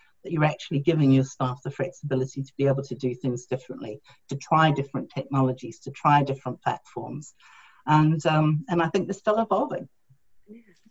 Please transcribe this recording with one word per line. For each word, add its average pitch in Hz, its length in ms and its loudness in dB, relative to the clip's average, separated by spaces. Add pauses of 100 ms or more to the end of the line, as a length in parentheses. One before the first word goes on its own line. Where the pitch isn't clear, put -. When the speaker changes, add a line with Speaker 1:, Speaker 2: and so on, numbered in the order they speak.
(240)
Speaker 1:
that 170 80 -8
you're 151 120 2
actually 151 360 -2
giving 147 320 4
your 135 120 6
staff 127 380 -4
the 135 80 -6
flexibility 135 720 -4
to 135 140 -12
be 139 100 0
able 135 160 2
to - 120 -8
do 123 200 -4
things 123 300 -4
differently, - 560 -10 (300)
to 147 60 -4
try 160 340 4
different 135 440 -4
technologies, 131 680 -2
to 139 100 -14
try 147 320 4
different 131 400 -6
platforms. 123 720 -8 (520)
And, 151 400 4
um, 156 420 2
and 170 140 0
I 165 60 0
think 185 180 -2
they're 196 80 -6
still 214 240 0
evolving. 220 480 -2 (600)
Speaker 2:
Yeah, 220 140 -20 (300)